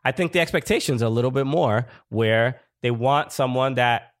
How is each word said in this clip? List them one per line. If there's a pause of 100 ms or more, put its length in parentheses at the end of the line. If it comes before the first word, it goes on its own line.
I
think,
the
expectations
a
little
bit
more, (200)
where (220)
they
want
someone
that